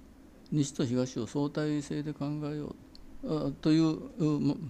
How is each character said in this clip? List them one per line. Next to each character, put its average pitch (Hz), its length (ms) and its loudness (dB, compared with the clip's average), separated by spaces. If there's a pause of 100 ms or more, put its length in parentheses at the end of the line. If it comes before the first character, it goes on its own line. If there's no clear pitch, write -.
(500)
西 143 220 2
と 165 120 0
東 127 340 0
を 110 80 -2
相 147 240 -2
対 151 320 0
性 151 200 -4
で 151 100 -4
考 143 140 -4 (180)
え 147 120 -4
よ 147 180 -6 (480)
う。 151 260 0
あ、 139 40 -2 (100)
と 160 80 6
い 156 80 8
う、 160 140 6
う、 151 640 0 (140)